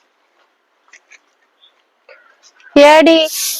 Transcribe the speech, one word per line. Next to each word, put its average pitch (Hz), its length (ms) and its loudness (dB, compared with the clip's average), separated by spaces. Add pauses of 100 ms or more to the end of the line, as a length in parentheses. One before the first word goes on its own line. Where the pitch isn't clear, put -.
(2750)
ഏടി? 311 420 2 (420)